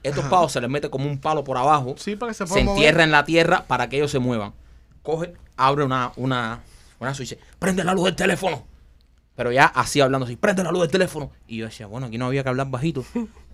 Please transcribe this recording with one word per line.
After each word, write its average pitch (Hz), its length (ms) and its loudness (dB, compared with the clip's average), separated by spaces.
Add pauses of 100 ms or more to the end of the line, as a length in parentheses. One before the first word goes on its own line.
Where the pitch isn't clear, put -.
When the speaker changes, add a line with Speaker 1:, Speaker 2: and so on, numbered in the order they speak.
Speaker 1:
estos 139 220 -4
Speaker 2:
Ajá. 139 60 -6
Speaker 1:
pavos 170 220 4
se 131 80 -2
les 120 80 -4
mete 143 220 -4
como 135 180 -4
un 139 100 -4
palo 156 260 -2
por 135 120 -4
abajo. 135 400 2
Speaker 2:
Sí, 208 200 -8
para 233 140 -6
que 214 40 -8
se 196 120 -6
Speaker 1:
Se - 20 -10
Speaker 2:
puedan 190 180 2
mover. - 160 2
Speaker 1:
entierra 156 220 6
en 156 80 2
la 147 120 4
tierra 165 440 2
para 123 200 -2
que 131 80 -6
ellos 143 140 0
se 143 80 -2
muevan. 117 360 -4 (480)
Coge, 165 320 -6 (220)
abre 143 280 4
una, 127 320 0
una, 120 460 -4 (360)
una, 127 140 -6
y 135 60 -8
dice, 123 200 -12 (220)
"Prende 185 240 -2
la 185 100 2
luz 190 120 2
del 190 100 0
teléfono." 190 480 -2 (720)
Pero 120 160 -2
ya 135 140 6
así - 340 0
hablando 135 260 4
así, 120 80 -8
"Prende 190 300 0
la 165 80 -4
luz 180 80 0
del 165 100 2
teléfono." 156 400 0 (160)
Y 113 120 -8
yo 110 80 -6
decía, 110 200 -14
"Bueno, 120 220 -8
aquí 113 100 -8
no 127 80 -2
había 135 160 -2
que 135 60 -2
hablar 131 200 -2
bajito." 131 360 -2 (100)
<laughs> - 0 - (400)